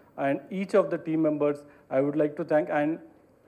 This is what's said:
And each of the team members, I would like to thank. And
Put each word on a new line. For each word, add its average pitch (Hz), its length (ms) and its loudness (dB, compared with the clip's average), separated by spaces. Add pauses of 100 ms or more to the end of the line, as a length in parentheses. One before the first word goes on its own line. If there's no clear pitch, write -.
(180)
And 139 220 0 (100)
each 190 260 -4
of 190 140 4
the 170 80 -2
team 160 240 -2
members, 147 420 0 (260)
I 135 120 2
would 143 140 0
like 151 220 0
to 170 60 -4
thank. 156 260 0
And 151 300 0 (480)